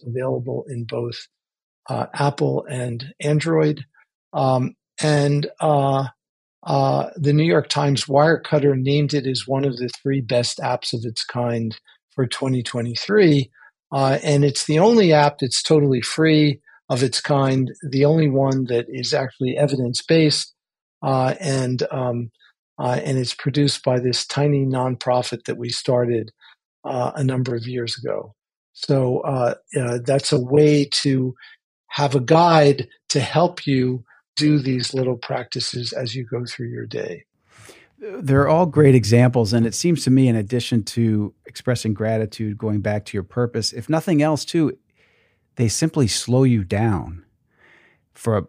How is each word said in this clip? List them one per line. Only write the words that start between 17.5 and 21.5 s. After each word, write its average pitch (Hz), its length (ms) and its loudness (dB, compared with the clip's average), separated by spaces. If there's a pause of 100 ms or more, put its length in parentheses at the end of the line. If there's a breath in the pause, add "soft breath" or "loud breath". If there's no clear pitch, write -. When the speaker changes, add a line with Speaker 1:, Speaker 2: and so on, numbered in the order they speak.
Speaker 1:
the 135 160 2
only 156 220 4
one 135 400 0
that 117 200 -2
is 123 240 -6
actually 131 460 -4
evidence-based, 143 960 0 (480)
uh, 131 360 0
and, 131 520 -2